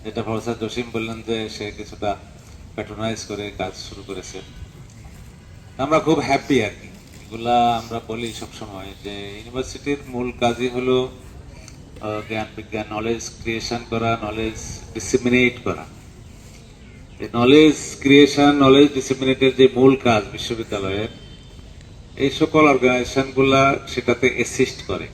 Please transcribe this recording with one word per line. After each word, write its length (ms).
যেটা 240
প্রফেসর 340
জসিম 340
বললেন 320
যে 100
সে 100
কিছুটা 340
প্যাট্রোনাইজ 440
করে 160
কাজ 160
শুরু 220
করেছে। 280
আমরা 160
খুব 180
হ্যাপি 300
আর 140
কি। 80
এগুলা 340
আমরা 260
বলি 220
সবসময় 480
যে 120
ইউনিভার্সিটির 720
মূল 200
কাজই 360
হলো, 220
আহ, 1200
জ্ঞান 260
বিজ্ঞান, 400
নলেজ 280
ক্রিয়েশন 480
করা, 220
নলেজ 340
ডিসেমিনেট 600
করা। 200
এই 100
নলেজ 380
ক্রিয়েশন, 480
নলেজ 220
ডিসেমিনেটের 640
যে 60
মূল 180
কাজ 160
বিশ্ববিদ্যালয়ের, 760
এই 220
সকল 240
অর্গানাইজেশনগুলা 880
সেটাতে 480
অ্যাসিস্ট 440
করে। 240